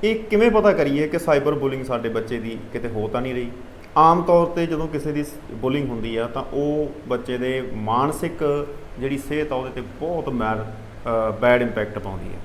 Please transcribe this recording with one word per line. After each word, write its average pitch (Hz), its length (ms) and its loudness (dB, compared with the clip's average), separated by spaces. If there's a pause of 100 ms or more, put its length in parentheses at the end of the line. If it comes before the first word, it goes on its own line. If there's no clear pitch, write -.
ਇਹ 220 160 4
ਕਿਵੇਂ 214 320 4
ਪਤਾ 208 220 6
ਕਰੀਏ 147 340 2
ਕਿ 170 120 0
ਸਾਈਬਰ 151 340 4
ਬੁਲਿੰਗ 135 320 -2
ਸਾਡੇ 117 240 -2
ਬੱਚੇ 113 300 -2
ਦੀ 113 180 -6 (140)
ਕਿਤੇ 120 160 -4
ਹੋ 107 200 -2
ਤਾਂ 123 140 -2
ਨਹੀਂ 127 120 -4
ਰਹੀ? 120 180 -4 (460)
ਆਮ 165 240 8
ਤੌਰ 170 260 6
'ਤੇ 170 180 0
ਜਦੋਂ 160 220 -2
ਕਿਸੇ 151 240 -4
ਦੀ 147 120 -2
ਸ-, 143 100 -10 (180)
ਬੁਲਿੰਗ 131 380 -2
ਹੁੰਦੀ 113 280 -4
ਆ 117 100 0
ਤਾਂ 131 160 -6 (100)
ਉਹ 147 380 0 (160)
ਬੱਚੇ 123 300 -2
ਦੇ 127 380 -2
ਮਾਨਸਿਕ 143 920 0 (320)
ਜਿਹੜੀ 135 180 -2
ਸਿਹਤ 147 340 -2
ਆ - 40 -2
ਉਹਦੇ 131 140 -4
'ਤੇ 127 120 -8
ਬਹੁਤ 151 480 -4
ਮੈਰ-, 110 360 -2
ਅ, 110 680 -2 (100)
ਬੈਡ 123 200 6
ਇੰਪੈਕਟ 107 380 -2
ਪਾਉਂਦੀ 95 260 -8
ਆ। 87 200 -6